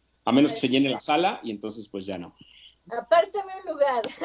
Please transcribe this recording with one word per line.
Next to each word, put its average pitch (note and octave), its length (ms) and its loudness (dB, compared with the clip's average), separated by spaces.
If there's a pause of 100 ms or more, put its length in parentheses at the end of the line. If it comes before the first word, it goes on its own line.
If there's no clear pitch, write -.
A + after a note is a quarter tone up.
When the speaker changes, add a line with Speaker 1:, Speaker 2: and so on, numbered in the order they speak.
(260)
Speaker 1:
a A2 60 2
menos C#3 200 6
que - 60 0
se C3 120 4
llene C3+ 200 2
la A#2 120 -4
sala F3 420 0
y A#2 60 -8
entonces, G#2+ 380 -10
pues, G2 180 -10
ya F#2+ 120 -6
no. F2 180 -14 (560)
Speaker 2:
Apártame F4+ 600 0 (120)
un E4+ 80 -8
lugar, C4+ 300 2
<laughs> - 220 -8